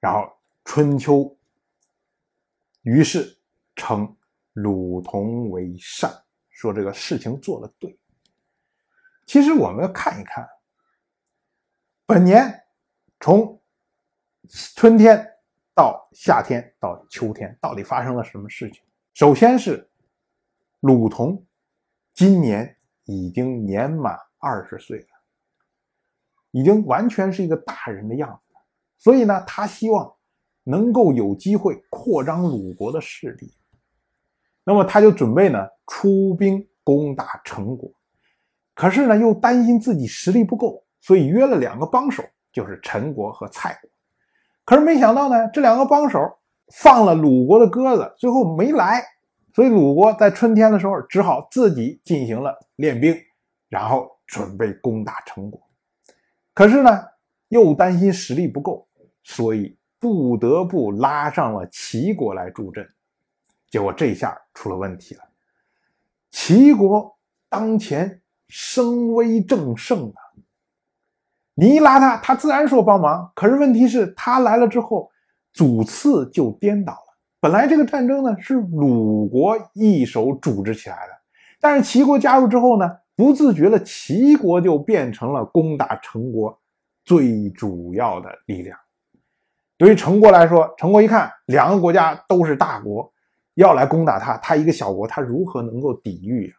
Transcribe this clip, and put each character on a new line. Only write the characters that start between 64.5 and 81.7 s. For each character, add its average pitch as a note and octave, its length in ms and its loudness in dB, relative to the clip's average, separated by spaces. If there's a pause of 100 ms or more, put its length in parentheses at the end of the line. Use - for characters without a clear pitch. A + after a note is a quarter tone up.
出 - 160 -12
了 F#2 60 -10
问 F#2 200 -10
题 - 200 -20
了。 - 60 -20 (1080)
齐 C4 420 6
国 G3+ 420 0 (360)
当 A3 280 -4
前 F#3 440 -6 (260)
声 A#3+ 640 -4
威 A3+ 300 0
正 D3+ 340 -2
盛 D#3 340 -6
啊， - 80 -20 (1400)
你 A3+ 220 6
一 - 20 4
拉 C#4 220 6
他， C4 160 4
他 - 180 -2
自 C4+ 160 -4
然 D4 160 0
说 C4 160 2
帮 G3 160 4
忙。 E3+ 360 -2
可 G3+ 140 0
是 B3+ 80 2
问 C#4+ 160 2
题 A#3 140 4
是， A3 220 0
他 B3+ 320 -4
来 A3+ 160 2
了 A#3+ 100 4
之 A3+ 140 -2
后， A3 300 -6 (420)
主 A#2+ 320 2
次 D#3 460 -2
就 C3 220 -2
颠 G3+ 300 -2
倒 D3 100 -10
了。 - 260 -20 (220)
本 D#3 100 2
来 G#3+ 160 2
这 D4+ 100 4
个 D4 80 4
战 B3+ 220 -4
争 C4+ 160 -2
呢， A#3 180 -4
是 - 140 -6
鲁 B2+ 720 0
国 D3+ 300 0 (160)
一 G3 320 2
手 A#2+ 320 -2
组 A2 260 -4
织 A2 120 -4
起 - 160 -18
来 F2+ 180 -16
的， - 40 -20 (480)
但 D4 160 2